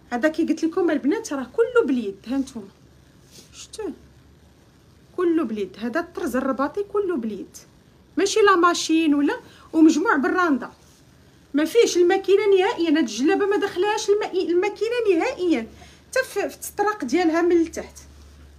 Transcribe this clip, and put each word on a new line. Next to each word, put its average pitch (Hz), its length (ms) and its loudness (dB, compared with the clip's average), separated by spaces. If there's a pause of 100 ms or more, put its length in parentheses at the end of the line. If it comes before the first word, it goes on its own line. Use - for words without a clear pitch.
(120)
هذا، 240 160 0
كي 311 160 -2
قلت 320 200 -2
لكم 330 260 0
البنات 302 420 -2
راه 269 240 -8
كله 466 300 2
باليد. 220 300 -4 (100)
ها 262 120 -4
نتوما 220 300 -8 (840)
شفتوه - 400 -12 (1200)
كله 339 280 0
باليد، 214 340 -8
هذا 233 220 -4
الطرز 339 360 -6
الرباطي 269 460 -4
كله 403 340 -4
باليد، 220 400 -10 (600)
ماشي 392 240 0
لا 403 160 6
ماشين 330 580 2
ولا، 320 260 0 (320)
ومجموع 320 440 4
بالراندا، 320 540 0 (840)
ما 294 100 0
فيهش 440 320 2
الماكينه 381 500 4
نهائيا. 392 440 2
هاد 294 80 4
الجلابه 285 480 0
ما 403 100 0
دخلهاش 403 540 -2
الماكي-، 381 400 0
الماكينه 415 640 0
نهائيا، 349 500 -2 (420)
حتى 523 160 -2
في، 370 240 -6
في 277 80 -12
التطراق 415 480 -4
ديالها 330 380 2
من 349 140 4
التحت. - 420 -4 (600)